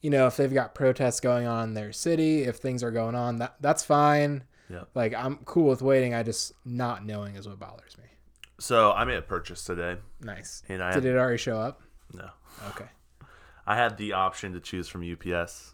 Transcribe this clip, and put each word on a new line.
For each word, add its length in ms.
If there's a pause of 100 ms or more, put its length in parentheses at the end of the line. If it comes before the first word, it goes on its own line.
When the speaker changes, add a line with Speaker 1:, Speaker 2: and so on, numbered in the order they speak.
Speaker 1:
you 80
know, 180
if 80
they've 180
got 220
protests 420
going 300
on 220
in 40
their 160
city, 540
if 140
things 260
are 80
going 240
on, 220
that, 220
that's 220
fine. 600 (240)
Speaker 2:
Yeah. 160 (100)
Speaker 1:
Like, 200
I'm 320
cool 220
with 140
waiting. 320
I 80
just, 300 (120)
not 400
knowing 300
is 140
what 100
bothers 400
me. 60 (540)
Speaker 2:
So, 340
I 140
made 100
a 60
purchase 420
today. 320 (240)
Speaker 1:
Nice. 480
Speaker 2:
And 140
I 100
Speaker 1:
Did 120
Speaker 2:
had 100
Speaker 1:
it 40
already 200
show 200
up? 220 (320)
Speaker 2:
No. 160 (400)
Speaker 1:
Okay. 160 (840)
Speaker 2:
I 80
had 220
the 160
option 400
to 80
choose 260
from 160
U 140
P 160
S 420